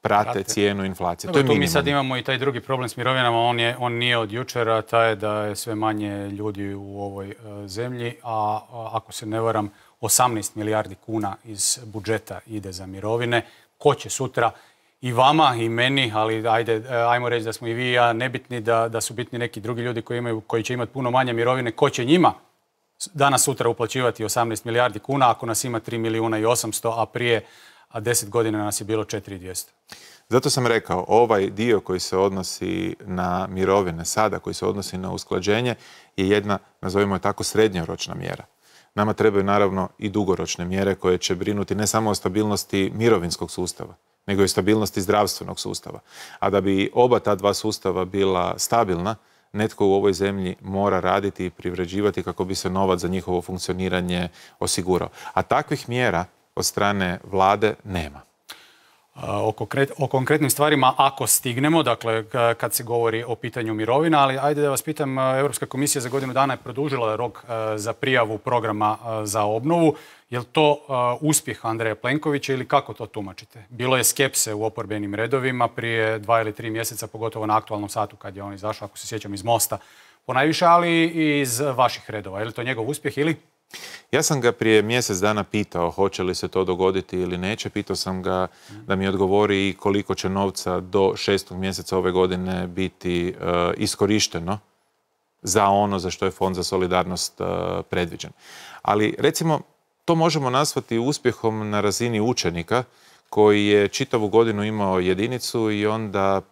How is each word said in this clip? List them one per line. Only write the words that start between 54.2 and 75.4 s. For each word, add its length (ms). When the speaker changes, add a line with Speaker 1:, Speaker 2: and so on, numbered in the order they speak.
Speaker 1:
osigurao. 500
A 100
takvih 460
mjera 360
od 120
strane 580
vlade 500
nema. 360
Speaker 2:
A, 320
o 60
konkret-, 460
o 80
konkretnim 440
stvarima, 460
ako 300
stignemo, 560
dakle, 420
k-, 300
kad 200
se 80
govori 440
o 80
pitanju 400
mirovina, 440
ali 200
ajde 240
da 80
vas 120
pitam, 360
a, 200
Europska 280
komisija 360
za 60
godinu 240
dana 220
je 40
produžila 580
rok, 320
a, 300
za 140
prijavu 460
programa, 640
a, 240
za 160
obnovu. 520
Je 80
li 60
to, 440
a, 320
uspjeh 460
Andreja 280
Plenkovića 580
ili 160
kako 260
to 120
tumačite? 640
Bilo 280
je 80
skepse 500
u 100
oporbenim 500
redovima 540